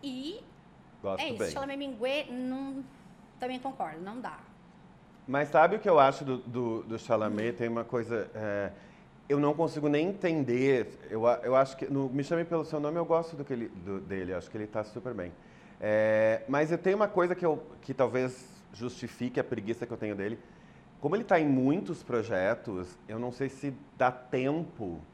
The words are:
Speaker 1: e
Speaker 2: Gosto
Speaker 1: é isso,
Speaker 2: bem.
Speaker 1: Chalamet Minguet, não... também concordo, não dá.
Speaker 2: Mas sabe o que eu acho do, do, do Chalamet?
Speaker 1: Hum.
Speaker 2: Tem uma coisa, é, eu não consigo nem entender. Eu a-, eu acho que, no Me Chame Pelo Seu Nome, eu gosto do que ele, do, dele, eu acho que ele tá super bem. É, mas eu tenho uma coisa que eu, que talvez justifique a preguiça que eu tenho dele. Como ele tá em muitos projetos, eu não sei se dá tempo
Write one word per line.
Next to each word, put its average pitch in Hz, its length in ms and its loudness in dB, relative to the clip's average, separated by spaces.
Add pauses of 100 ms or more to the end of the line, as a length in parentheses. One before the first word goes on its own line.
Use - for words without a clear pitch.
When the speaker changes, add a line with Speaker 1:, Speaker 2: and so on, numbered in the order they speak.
Speaker 1:
e 285 360 -8 (600)
Speaker 2:
Gosto 95 200 -4
Speaker 1:
é 302 80 -4
isso, 226 100 -6
Speaker 2:
bem. 196 120 -2
Speaker 1:
Chalamet 277 260 -6
Minguet, 269 540 -4
não... 262 520 -6 (560)
também 254 200 -6
concordo, 175 420 -8
não 208 180 -10
dá. 170 180 -10 (920)
Speaker 2:
Mas 143 220 0
sabe 170 260 8
o 220 40 -4
que 202 100 0
eu 160 100 10
acho 139 260 6
do, 127 140 -2
do, 117 440 -4
do 113 160 -6
Chalamet? 107 540 0
Speaker 1:
Hum. 117 40 -8
Speaker 2:
Tem 117 120 -2
uma 117 140 -2
coisa, 113 520 -4
é, 101 360 -4 (580)
eu 143 100 2
não 147 140 4
consigo 151 340 0
nem 147 220 2
entender. 135 920 2 (100)
Eu 110 180 -2
a-, 120 160 4
eu 127 120 2
acho 135 220 4
que, - 80 -6
no 139 240 0
Me 139 140 -2
Chame 170 200 0
Pelo 165 220 0
Seu 156 140 -4
Nome, 165 180 -2
eu 170 80 0
gosto 165 300 2
do 143 100 -8
que 131 80 -4
ele, 117 160 -4
do, 98 300 -8
dele, 92 340 -4
eu 90 40 -4
acho 87 120 -10
que 110 80 -10
ele 107 100 -6
tá 107 160 -4
super 123 300 -8
bem. 90 180 -6 (480)
É, 107 680 4
mas 151 240 2
eu 170 60 2
tenho 190 200 2
uma 214 100 4
coisa 180 260 2
que 180 120 -4
eu, 156 180 2 (180)
que 131 120 -8
talvez 127 540 0 (260)
justifique 123 640 -6
a 123 40 0
preguiça 113 420 -4
que 120 80 -8
eu 113 40 -8
tenho 107 180 -4
dele. 104 220 -4 (640)
Como 151 160 0
ele 220 80 -2
tá 180 160 4
em 156 80 4
muitos 139 560 2
projetos, 104 960 0 (100)
eu 110 100 -8
não 123 140 -4
sei 135 180 -4
se 139 240 -8 (240)
dá 127 140 4
tempo 127 880 -2 (140)